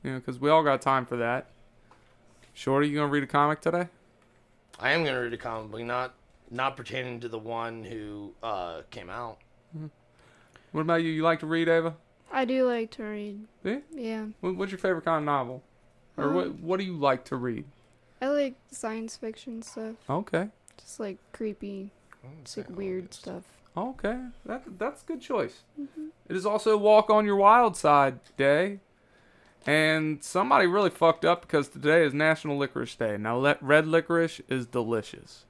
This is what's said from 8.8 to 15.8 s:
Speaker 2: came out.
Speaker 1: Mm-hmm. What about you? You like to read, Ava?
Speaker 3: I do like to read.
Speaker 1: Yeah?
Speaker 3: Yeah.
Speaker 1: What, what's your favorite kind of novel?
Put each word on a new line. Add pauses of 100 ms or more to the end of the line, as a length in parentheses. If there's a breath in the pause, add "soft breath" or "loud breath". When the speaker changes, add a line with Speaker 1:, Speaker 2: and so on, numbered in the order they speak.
Speaker 2:
came
out. (360)
Speaker 1:
Mm-hmm. (840 soft breath)
What
about
you?
You
like
to
read,
Ava? (360)
Speaker 3:
I
do
like
to
read. (160)
Speaker 1:
Yeah? (120)
Speaker 3:
Yeah. (160)
Speaker 1:
What,
what's
your
favorite
kind
of
novel? (540)